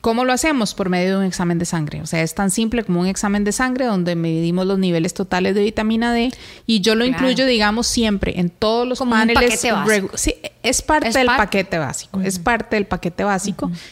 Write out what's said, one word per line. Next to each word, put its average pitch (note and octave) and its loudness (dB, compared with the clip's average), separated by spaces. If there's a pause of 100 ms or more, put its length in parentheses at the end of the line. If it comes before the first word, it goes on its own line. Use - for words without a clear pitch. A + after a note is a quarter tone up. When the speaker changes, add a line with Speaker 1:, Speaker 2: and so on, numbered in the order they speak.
Speaker 1:
¿cómo A#3 0
lo B3+ 2
hacemos? B3+ 0
Por F#3 -4
medio F#3 0
de F#3+ 0
un G3 0
examen F3 -2
de E3+ -2
sangre. D3+ -4
O D#3+ -10
sea, E3 -2
es E3 -2
tan G3 0
simple A3+ 0
como F3 0
un F3+ 0
examen G3+ 0
de G3+ 0
sangre B3+ -2
donde F3+ 0
medimos E3+ 0
los G3 0
niveles F3 0
totales F#3+ 0
de G#3 2
vitamina A3 0
D. A#3 0 (340)
Y A3 2
yo A3 4
lo A#3 2
Speaker 2:
Claro. B3+ 0 (100)
Speaker 1:
incluyo, C4 2
digamos, A3+ 2
siempre G#3 0
en F3 0
todos A3+ 0
los B3 -4
Speaker 2:
Como B3 0
un A3 4
Speaker 1:
paneles A#3 4
Speaker 2:
paquete A#3 2
básico. G3+ 2
Speaker 1:
regu-, G#3 0
sí, - -2 (300)
es - 0
parte D4+ 2
Speaker 2:
Es A3 -2
Speaker 1:
del C4 4
Speaker 2:
par- B3 2
Speaker 1:
paquete F#3+ 0
básico. D#3 -6
Es F#3+ -2
Speaker 2:
Ujú. F3 -8
Speaker 1:
parte A3+ 0
del G3+ 0
paquete F3+ -4
básico. G3 -2
Speaker 2:
Ujú, F3 -4 (160)